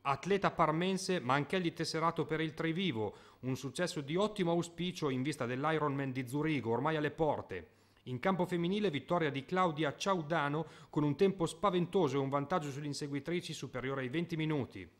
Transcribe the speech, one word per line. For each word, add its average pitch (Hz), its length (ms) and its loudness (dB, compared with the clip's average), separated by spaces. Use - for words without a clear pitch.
Atleta 180 480 2
parmense, 180 680 2
ma 127 160 2
anch'egli 160 380 0
tesserato 160 520 0
per 160 160 -2
il 160 140 -4
Trivivo, 160 600 0
un 127 140 -2
successo 160 460 -4
di 143 140 -4
ottimo 196 340 2
auspicio 170 640 0
in 127 100 0
vista 135 240 -2
dell'Ironman 139 680 0
di 127 160 -4
Zurigo, 143 440 0
ormai 143 240 2
alle 151 160 0
porte. 104 560 -2
In 127 140 -6
campo 180 280 2
femminile, 180 420 0
vittoria 160 400 0
di 135 160 -4
Claudia 160 500 0
Ciaudano 156 680 0
con 147 140 2
un 147 120 2
tempo 196 300 4
spaventoso 175 680 2
e 139 40 4
un 135 100 0
vantaggio 143 420 0
sulle 147 160 -6
inseguitrici 151 680 -4
superiore 131 480 -4
ai 127 80 -4
venti 170 260 -2
minuti. 147 540 -2